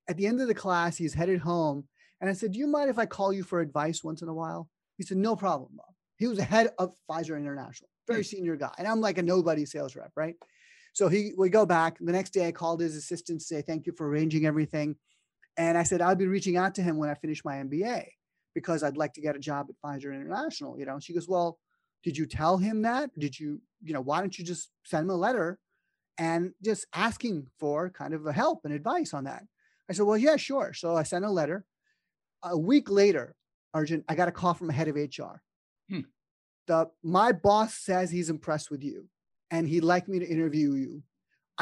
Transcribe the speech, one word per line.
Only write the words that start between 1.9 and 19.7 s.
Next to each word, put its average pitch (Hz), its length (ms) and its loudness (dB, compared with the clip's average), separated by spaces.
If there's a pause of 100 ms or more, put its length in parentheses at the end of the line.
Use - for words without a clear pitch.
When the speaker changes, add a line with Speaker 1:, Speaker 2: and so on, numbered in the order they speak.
Speaker 1:
And 190 100 -2
I 196 40 0
said, 196 180 -4
"Do 208 80 -4
you 294 80 -2
mind 294 220 2
if 233 100 0
I 220 60 2
call 196 260 0
you 196 120 -2
for 180 180 -2
advice 156 420 -2
once 160 180 -8
in 170 60 -8
a 160 140 -8
while?" 165 280 -8 (280)
He 190 60 -10
said, 185 140 -4
"No 214 180 2
problem, 156 400 -2
Bob." - 180 -20 (240)
He 226 100 0
was 226 100 -2
the 180 80 0
head 226 220 6 (120)
of 185 160 -2 (140)
Pfizer 156 280 -4
International, 139 520 -10 (180)
very 226 160 0
Speaker 2:
Hmm. - 100 -10
Speaker 1:
senior 175 220 -4
guy. 139 220 -4
And 185 100 -4
I'm 220 140 2
like 196 160 0
a 185 60 0
nobody 165 420 4
sales 139 320 -8
rep, - 180 -16
right? 160 220 -4 (560)
So 190 160 4
he, 208 280 2
we 185 120 6
go 208 160 8
back. 165 340 4
The 170 140 0
next 190 180 -2
day 180 160 2
I 170 60 -2
called 165 260 -2
his 165 160 -2
assistant 160 460 -8
to - 40 -14
say, 151 160 -6
"Thank 160 240 -6
you 170 120 -4
for 156 100 -4
arranging 151 380 2
everything." 151 500 0 (600)
And 165 200 4
I 170 60 4
said, 170 180 2
"I'll 185 140 6
be 185 120 2
reaching 190 280 2
out 190 200 2
to 190 120 -2
him 160 100 2
when 151 120 0
I 147 60 -4
finish 151 280 -6
my 139 140 -6
M 135 100 -6
B 147 160 -2
A 233 160 -2 (540)
because 160 280 -2
I'd 143 140 0
like 151 200 -2
to 147 120 -16
get 143 80 0
a 143 40 -10 (100)
job 143 200 -2
at - 120 -20